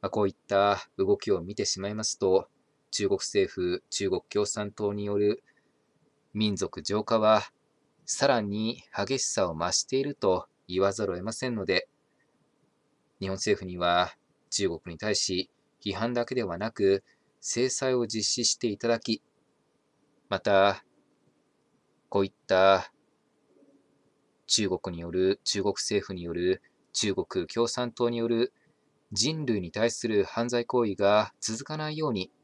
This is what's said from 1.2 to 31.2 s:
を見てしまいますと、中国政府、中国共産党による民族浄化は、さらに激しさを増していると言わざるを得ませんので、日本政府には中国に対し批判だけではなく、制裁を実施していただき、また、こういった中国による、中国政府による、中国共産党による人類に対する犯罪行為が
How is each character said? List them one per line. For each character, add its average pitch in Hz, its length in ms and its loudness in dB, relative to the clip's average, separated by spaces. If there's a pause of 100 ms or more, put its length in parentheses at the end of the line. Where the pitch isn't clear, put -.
を 90 80 2
見 90 140 -10
て 104 100 -2
し - 160 -4
ま 98 80 -6
い 104 60 -6
ま 107 100 -6
す - 140 -4
と、 95 300 2 (420)
中 101 180 -2
国 98 100 2
政 95 320 0
府、 90 380 -2
中 98 220 -2
国 92 180 0
共 104 160 0
産 101 260 -6
党 101 220 -2
に 104 140 -4
よ 101 100 -2
る 101 260 0 (920)
民 104 220 0
族 87 260 -6
浄 104 220 -2
化 113 160 2
は、 107 240 6 (640)
さ - 200 -2
ら 127 140 4
に 107 420 -4 (100)
激 101 280 -2
し - 60 -4
さ 92 220 0
を 82 60 -4
増 82 160 -2
し - 140 -2
て 131 140 -2
い 139 60 0
る 143 120 -6
と 92 320 0 (180)
言 92 160 0
わ 98 100 2
ざ 101 140 -4
る 92 60 -2
を - 20 -2
得 90 100 -8
ま 110 80 -6
せ 127 160 -6
ん 123 60 -4
の 101 100 -4
で、 87 240 0 (1300)
日 95 80 -4
本 95 80 -4
政 101 200 0
府 - 80 -12
に 90 140 -10
は 87 380 2 (340)
中 98 180 0
国 85 120 -4 (120)
に 80 60 -14
対 107 160 -2
し 92 340 -2 (320)
批 98 140 -4
判 113 180 -2
だ 120 140 -2
け - 80 -6
で 123 80 0
は 87 160 -6
な 107 140 -4
く、 98 320 4 (360)
制 123 280 -2
裁 131 260 0
を 120 140 0
実 110 160 -4
施 - 200 0
し - 120 2
て - 100 -4
い 104 120 -2
た 117 100 -2
だ 117 100 2
き、 117 240 -4 (1040)
ま 98 120 -2
た、 98 440 4 (1200)
こ 101 120 0
う 98 40 4
い 98 60 -6
っ - 20 -20 (160)
た 95 440 6 (1600)
中 104 200 0
国 92 280 -6
に 82 40 -10
よ 85 120 -10
る、 95 320 2
中 - 180 -4
国 98 120 0
政 - 300 -2
府 98 100 -10
に 87 100 -10
よ 85 100 -6
る、 90 280 -2 (300)
中 104 220 -2
国 - 320 -4
共 117 220 -2
産 123 240 -4
党 120 180 0
に 117 80 -4
よ 117 80 -2
る 117 260 0 (600)
人 151 340 -2
類 110 140 0
に 87 100 -8
対 113 220 0
す - 160 -4
る 104 160 4
犯 117 240 -4
罪 120 160 0
行 123 200 2
為 101 120 -2
が 104 440 4